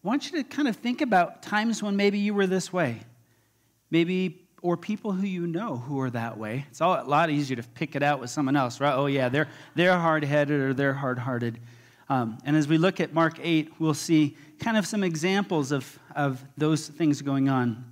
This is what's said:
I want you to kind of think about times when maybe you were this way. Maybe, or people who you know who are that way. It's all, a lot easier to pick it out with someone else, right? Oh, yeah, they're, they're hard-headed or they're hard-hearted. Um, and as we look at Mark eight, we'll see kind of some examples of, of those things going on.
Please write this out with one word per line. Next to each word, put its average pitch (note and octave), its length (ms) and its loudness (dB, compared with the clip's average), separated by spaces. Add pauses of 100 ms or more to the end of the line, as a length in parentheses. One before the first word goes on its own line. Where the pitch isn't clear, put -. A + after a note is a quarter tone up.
I F3 40 -2
want C4+ 240 -2
you D4+ 120 -4
to - 40 -10
kind C#4+ 200 -2
of G#3 80 -2
think B3 260 -4
about F#3 400 2
times G#3+ 400 0
when G3+ 140 -2
maybe G3+ 240 2
you G#3 140 0
were G3+ 140 2
this F#3 240 -2
way. B2 300 0 (880)
Maybe, F3 580 0 (140)
or F3 160 0
people G#3+ 340 -6
who F#3+ 140 -2
you F3+ 220 -4
know E3+ 300 -4
who C3+ 220 -6
are C3 120 -2
that A#2 260 -6
way. A2 320 -6
It's - 100 -20
all, D#3+ 220 2
a - 20 -10
lot D3 260 2
easier C#3+ 280 -2
to A#2 60 -10
pick - 320 -10
it C#3 80 0
out C#3+ 180 2
with A#2+ 80 -10
someone C#3 260 0
else, B2+ 240 0
right? C#3+ 140 2
Oh, C#3+ 140 2
yeah, C3+ 220 2
they're, D3+ 200 0 (260)
they're F3+ 220 4
hard-headed D3 640 2
or C3+ 120 0
they're C3+ 200 0
hard-hearted. B2 680 -4 (480)
Um, A#2 380 -2
and D3 100 2
as D3+ 120 2
we D#3+ 100 4
look F#3 220 2
at D#3+ 140 -2
Mark D#3+ 280 2
eight, D#3 380 0
we'll D#3 140 2
see D3+ 440 2 (220)
kind A3+ 180 0
of G3 80 2
some G#3 180 -2
examples F3 680 0
of, C#3 280 -6 (160)
of C3+ 280 -2 (120)
those D#3 320 0
things D3 340 0
going C#3 280 0
on. A#2+ 420 0